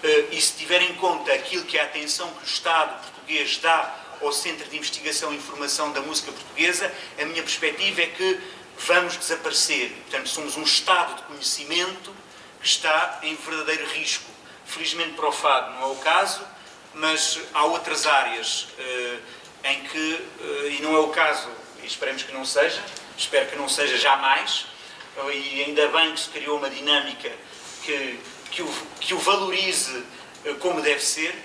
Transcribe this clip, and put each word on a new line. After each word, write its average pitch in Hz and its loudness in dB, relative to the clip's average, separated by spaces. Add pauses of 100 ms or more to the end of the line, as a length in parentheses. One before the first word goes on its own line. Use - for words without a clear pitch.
Eh, 151 8
e 160 0
se - 2
tiver 165 4
em 180 2
conta 165 2
aquilo 170 0
que - -2
é 151 4
a 151 4
atenção 151 -4
que - -14
o - -8
Estado 160 2
português - -2
dá 165 4 (260)
ao 143 2
Centro 151 -4
de 147 -10
Investigação 151 -2
e 143 -6
Informação 143 -2
da 139 0
Música 143 -4
Portuguesa, 175 0 (260)
a 151 0
minha 165 -4
perspectiva 165 0
é 165 4
que 185 0 (380)
vamos 175 4
desaparecer. 151 0 (120)
Portanto, 135 -6
somos 151 -4
um 156 -4
estado - 4
de - -12
conhecimento 170 -2 (480)
que - -2
está - 2
em 156 -4
verdadeiro 156 -2
risco. 151 -4 (360)
Felizmente 160 -4
para 151 0
o 147 2
fado 143 2
não - -6
é - -2
o 131 -4
caso, - 2 (520)
mas 156 0 (140)
há 151 4
outras 165 0
áreas, 135 2 (100)
eh, 123 -4 (460)
em 139 0
que, 156 -4 (120)
eh, 147 -4
e 147 -4
não 156 2
é 156 8
o 151 4
caso, 156 2 (340)
e - -12
esperemos - -4
que - -10
não 135 -6
seja, - 4 (360)
espero - 2
que - -6
não 143 -4
seja 135 2
jamais, 135 4 (680)
e 139 -2
ainda 147 4
bem 160 4
que - -4
se - -4
criou 147 -2
uma 139 -2
dinâmica 139 0 (520)
que, 135 -4 (320)
que 175 -4
o, 151 -4 (260)
que - -2
o 190 0
valorize, 185 2 (420)
eh, 147 -2
como 170 0
deve 147 4
ser. 160 0